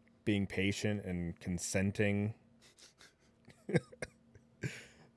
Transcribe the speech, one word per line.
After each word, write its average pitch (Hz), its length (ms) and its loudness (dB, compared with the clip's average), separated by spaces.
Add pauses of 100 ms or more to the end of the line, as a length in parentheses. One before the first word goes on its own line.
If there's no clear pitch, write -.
(240)
being 101 220 4
patient 98 580 0
and 87 340 -4
consenting. 101 960 0 (1300)
<laughs> 180 100 4 (1400)